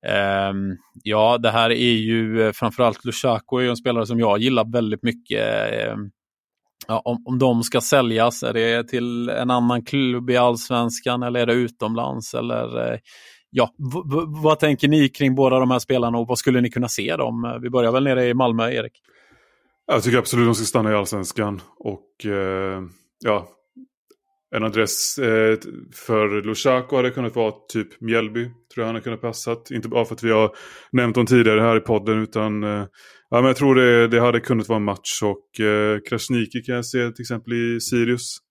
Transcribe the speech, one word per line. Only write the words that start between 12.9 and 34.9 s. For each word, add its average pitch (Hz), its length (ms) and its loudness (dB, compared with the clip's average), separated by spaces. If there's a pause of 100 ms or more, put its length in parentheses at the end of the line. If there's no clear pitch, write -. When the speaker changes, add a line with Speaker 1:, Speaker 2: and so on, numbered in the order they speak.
Speaker 1:
eh, 117 80 -6 (500)
ja, 120 200 0 (240)
v-, 156 220 -6
v-, 156 280 -4
vad 156 160 4
tänker 151 280 2
ni 147 220 4
kring 135 260 0
båda 131 240 4
de 127 120 2
här 123 80 2
spelarna 117 380 -2
och 117 100 -4
vad 123 100 -2
skulle 127 240 2
ni 123 80 2
kunna 120 180 -4
se 120 280 -4
dem? 117 460 -4
Vi 120 80 -8
börjar 120 220 2
väl 131 120 2
nere 127 220 2
i 123 80 2
Malmö, 120 380 0
Erik. 117 220 -6 (960)
Speaker 2:
Jag 113 160 2
tycker 120 140 4
absolut 120 300 4
de 117 80 4
ska 110 100 -4
stanna 107 260 0
i 107 40 2
Allsvenskan. 101 680 -4 (180)
Och, - 460 -12
eh, 95 560 -4 (440)
ja, 104 220 -2 (1080)
en 110 80 -2
adress, 107 540 -2
eh, 110 400 2 (380)
för 104 480 -2
Lushako 127 520 0
hade 123 160 2
kunnat 120 240 -6
vara 110 180 0 (200)
typ 107 280 -6
Mjällby, 113 420 -2
tror 123 100 -10 (220)
jag 117 100 -4
han 113 100 -4
hade 107 80 -10
kunnat 113 180 -8
passat. 117 500 -8
Inte 113 180 -6
bara 117 160 2
för 113 100 -10
att - 80 -12
vi 113 80 2
har 107 200 4 (400)
nämnt 120 240 2
dem 120 100 4
tidigare 113 360 6
här 113 160 4
i - 20 4
podden, 110 440 0
utan, 107 400 -4
eh, 104 220 -4 (440)
ja, 117 80 2
men 123 80 4
jag 131 100 4
tror 135 200 6
det, 120 320 6
det 117 120 4
hade 120 200 4
kunnat 113 300 -2
vara 113 80 0
en 104 60 -2
match. - 400 -6